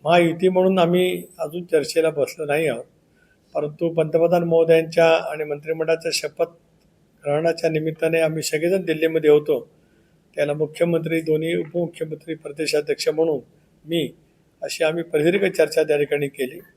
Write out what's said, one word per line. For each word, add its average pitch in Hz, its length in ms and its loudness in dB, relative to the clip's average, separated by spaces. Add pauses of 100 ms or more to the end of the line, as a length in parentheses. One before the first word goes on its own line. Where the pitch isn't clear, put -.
महायुती 170 460 4
म्हणून 185 300 2
आम्ही 180 440 2 (160)
अजून 165 260 -8
चर्चेला 160 440 0
बसलो 147 360 -4
नाही 147 220 -2
आहोत, 120 160 -4 (720)
परंतु 151 360 -4
पंतप्रधान 165 540 2
महोदयांच्या 165 880 4
आणि 151 120 -6
मंत्रिमंडळाच्या 160 720 -4
शपथ - 320 -4 (800)
ग्रहणाच्या 165 440 0
निमित्ताने 160 500 -2
आम्ही 160 240 -2
सगळेजण 175 380 -2
दिल्लीमध्ये 160 480 0
होतो. 147 400 4 (680)
त्याला 147 180 0
मुख्यमंत्री, 160 680 -2
दोन्ही 160 340 -2
उपमुख्यमंत्री, 160 800 -6
प्रदेशाध्यक्ष 151 720 -4
म्हणून 156 320 0 (460)
मी, 160 240 -4 (520)
अशी 151 220 -4
आम्ही 165 200 0
प्रदीर्घ 170 480 0
चर्चा 156 320 2
त्या 156 140 0
ठिकाणी 143 300 -2
केली. 139 320 -8 (180)